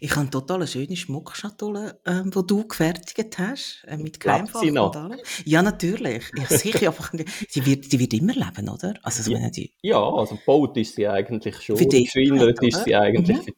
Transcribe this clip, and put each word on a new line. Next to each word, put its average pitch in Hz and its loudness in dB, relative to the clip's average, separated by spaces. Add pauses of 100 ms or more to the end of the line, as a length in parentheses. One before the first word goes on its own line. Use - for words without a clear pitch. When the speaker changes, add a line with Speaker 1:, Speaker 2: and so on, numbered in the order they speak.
Speaker 1:
Ich 143 -4
habe 139 -2
total 139 -4
eine 170 -2
schöne 147 -6
Schmuckschatulle, 208 -10
ähm, 185 -2
die 185 -2
du 208 0
gefertigt 175 -4
hast, 220 -8
äh, 151 -10
mit 156 -10
Speaker 2:
Lebt 202 0
sie 220 2
Speaker 1:
Keimfach - -2
Speaker 2:
noch? 120 4
Speaker 1:
und - -4
allem. 185 -12 (240)
Ja, 156 4
natürlich. 170 -2 (140)
Ja, 135 -4
sicher, 214 2
einfach - -6
nicht. 160 -8 (220)
Sie 135 0
wird, 135 2
die 139 4
wird 123 0
immer 160 2
leben, 101 -4
oder? 196 -6
Also, - -6
ich 107 -4
Speaker 2:
Ja. 113 0
Speaker 1:
meine, 117 -2
die - -10 (100)
Speaker 2:
Ja, 180 4
also 107 0
gebaut 139 4
ist 107 -2
sie 104 0
eigentlich 101 -4
schon. 107 -2
Speaker 1:
Für 113 6
die 135 6
Speaker 2:
Geschreinert 135 4
Speaker 1:
Ewigkeit, 120 6
Speaker 2:
ist 113 2
sie 113 4
Speaker 1:
oder? 104 6
Speaker 2:
eigentlich 170 4
Speaker 1:
Mhm. 349 -4
Speaker 2:
für - -10